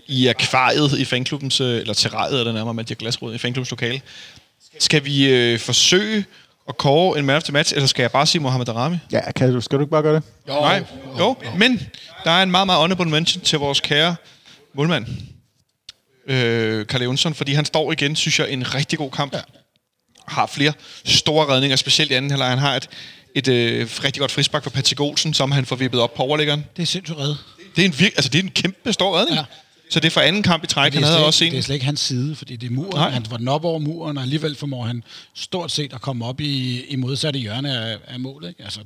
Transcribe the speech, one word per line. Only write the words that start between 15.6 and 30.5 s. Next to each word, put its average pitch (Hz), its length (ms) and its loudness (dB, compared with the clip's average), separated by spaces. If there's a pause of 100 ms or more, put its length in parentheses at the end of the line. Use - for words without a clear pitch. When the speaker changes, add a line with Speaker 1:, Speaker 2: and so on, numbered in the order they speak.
Speaker 1:
Øh, 117 560 0
Carl 123 180 -4
Jonsson, 135 300 0
fordi 139 200 -2
han 147 120 2
står 156 260 0
igen, 151 240 -2
synes - 240 0
jeg, 151 120 -2
en 127 240 -4
rigtig 151 220 -2
god 143 140 -6
kamp. 143 220 -4
Speaker 3:
Ja. 113 60 -6 (880)
Speaker 1:
Har - 200 0
flere 147 260 0 (320)
store 156 480 4
redninger, 131 220 4
specielt 143 360 2
i - 20 0
anden 135 180 0
halvleg. 135 180 0
Han 123 100 2
har 139 160 0
et, - 140 -6 (460)
et, 135 120 -2
øh, 120 340 2 (220)
rigtig 139 160 -2
godt 139 120 -2
frispark 147 320 0
for 147 60 -10
Patrick 139 320 -2
Olsen, 147 320 -2
som 135 180 0
han 139 140 2
får 131 100 -4
vippet 127 260 0
op 117 120 2
på 139 100 -4
overliggeren. 147 420 0 (120)
Speaker 3:
Det 180 40 -4
er 170 60 -2
sindssygt 170 300 -6
reddet. 143 200 -4 (380)
Speaker 1:
Det 180 60 4
er 196 40 6
en 151 140 2
virk-, 196 160 4
altså, 127 140 2
det 139 100 2
er 190 40 2
en 190 80 -8
kæmpe - 420 -2
stor 202 260 2
redning. 302 180 2
Speaker 3:
Ja. 156 60 -2 (480)
Speaker 1:
Så - 80 0
det 156 80 4
er 165 40 0
fra 143 120 2
anden 185 200 2
kamp 170 200 2